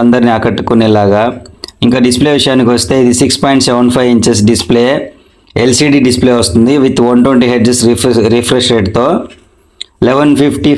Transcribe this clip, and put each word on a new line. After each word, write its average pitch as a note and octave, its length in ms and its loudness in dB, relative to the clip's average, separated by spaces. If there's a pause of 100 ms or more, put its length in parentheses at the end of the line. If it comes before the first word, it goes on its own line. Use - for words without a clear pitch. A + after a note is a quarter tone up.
అందరిని A#2+ 360 2
ఆకట్టుకునేలాగా. G#2+ 840 0 (640)
ఇంకా B2 220 0
డిస్‌ప్లే B2+ 300 0
విషయానికి C3 360 0
వస్తే A#2+ 300 -2
ఇది B2 180 2
సిక్స్ C#3 220 0
పాయింట్ C#3 240 0
సెవెన్ B2 280 0
ఫైవ్ B2+ 200 0
ఇంచెస్ A2 340 0
డిస్‌ప్లే, A#2 340 0 (800)
ఎల్సీడీ C#3 440 0
డిస్‌ప్లే B2 340 0
వస్తుంది A#2 320 0 (100)
with C3 240 0
వన్ B2 200 2
ట్వంటీ B2 260 2
హెర్ట్జ్ B2 280 0 (100)
రిఫ్రెష్, A#2+ 280 0 (160)
రిఫ్రెష్ A#2+ 380 0
రేట్ G2+ 240 -2
తో, A#2+ 80 0 (1040)
లెవెన్ D3 320 2
ఫిఫ్టీ C#3+ 380 -2